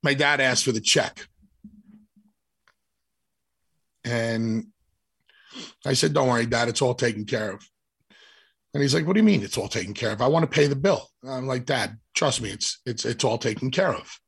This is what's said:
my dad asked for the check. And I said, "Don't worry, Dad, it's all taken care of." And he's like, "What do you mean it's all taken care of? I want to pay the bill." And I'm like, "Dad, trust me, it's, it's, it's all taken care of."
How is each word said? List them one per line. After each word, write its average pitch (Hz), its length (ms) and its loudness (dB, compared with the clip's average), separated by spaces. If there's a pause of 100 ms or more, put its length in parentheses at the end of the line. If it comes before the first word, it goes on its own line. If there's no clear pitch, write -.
my 143 100 2
dad 143 300 2
asked 127 220 2
for 131 80 0
the 113 80 -2
check. - 460 0 (2750)
And 113 640 -2 (1200)
I 135 80 0
said, - 180 2
"Don't 139 160 2
worry, 117 160 2
Dad, 117 240 0
it's 117 140 -2
all 123 120 2
taken 110 300 -2
care 107 280 -4
of." - 140 -14 (1080)
And 143 80 0
he's 135 100 2
like, 156 140 2
"What 185 80 2
do 220 60 6
you 220 40 6
mean 190 180 6
it's - 140 -6
all 98 120 -4
taken 101 260 -6
care 113 160 -4
of? 107 100 -6
I 120 60 4
want 160 160 4
to - 120 -2
pay 147 120 6
the 139 100 0
bill." 147 320 0 (140)
And 131 100 -10
I'm 131 140 -6
like, 127 180 -4
"Dad, 113 320 -2 (160)
trust 135 300 0
me, 104 80 -8
it's, - 340 -6
it's, 117 200 -6
it's 117 200 -2
all 117 140 0
taken 123 320 -2
care 175 240 0
of." - 340 -14